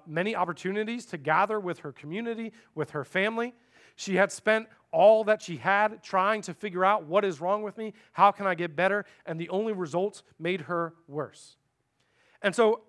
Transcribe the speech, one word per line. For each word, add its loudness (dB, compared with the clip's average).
many -2
opportunities -4
to -10
gather 0
with -6
her -14
community, -8
with -6
her -6
family. -2
She -4
had 2
spent 0
all 6
that 2
she -10
had 0
trying 0
to -10
figure -4
out, 4
"What 2
is -4
wrong -2
with -10
me? -8
How 6
can -6
I 0
get -4
better?" 0
And -8
the -8
only -2
results -4
made -4
her -6
worse. -12
And 0
so 4